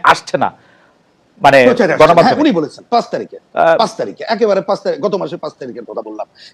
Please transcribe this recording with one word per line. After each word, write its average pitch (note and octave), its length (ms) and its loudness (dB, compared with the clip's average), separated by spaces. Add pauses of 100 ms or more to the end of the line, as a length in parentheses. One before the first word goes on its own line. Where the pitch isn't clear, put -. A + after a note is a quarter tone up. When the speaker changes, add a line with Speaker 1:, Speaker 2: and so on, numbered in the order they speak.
Speaker 1:
আসছে - 340 0
না, A2+ 140 -2 (880)
মানে, C#3 240 6
Speaker 2:
প্রচারে G#3 280 2
আসছে C#3+ 120 4
না। - 20 4
Speaker 1:
গণমাধ্যমে। E3+ 260 4
Speaker 2:
হ্যাঁ, C4 80 -2
উনি D4+ 100 2
বলেছেন D#3+ 380 -6
পাঁচ A#3 220 0
তারিখে, A#2+ 260 -10 (160)
Speaker 1:
আহ, E3 240 2
Speaker 2:
পাঁচ G#3+ 200 -2
তারিখে, A#2+ 260 -10
একেবারে G#3 380 -2
পাঁচ G3 180 -4
তারিখ, E3 200 -6
গত F#3+ 160 -4
মাসের E3+ 220 -8
পাঁচ D#3 220 -12
তারিখের A#2+ 260 -14
কথা G#2+ 160 -12
বললাম। G#2+ 260 -12 (260)